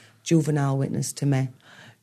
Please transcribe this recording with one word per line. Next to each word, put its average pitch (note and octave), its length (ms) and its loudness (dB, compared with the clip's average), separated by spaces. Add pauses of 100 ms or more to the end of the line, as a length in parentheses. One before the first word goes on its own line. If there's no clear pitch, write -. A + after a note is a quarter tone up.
(220)
juvenile D3 560 2
witness C#3 360 -4
to - 120 -4
me. C3+ 220 2 (540)